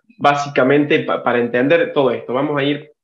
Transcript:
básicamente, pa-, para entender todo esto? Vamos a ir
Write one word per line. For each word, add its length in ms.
básicamente, 800
pa-, 240
para 160
entender 520
todo 200
esto? 200
Vamos 280
a 20
ir 300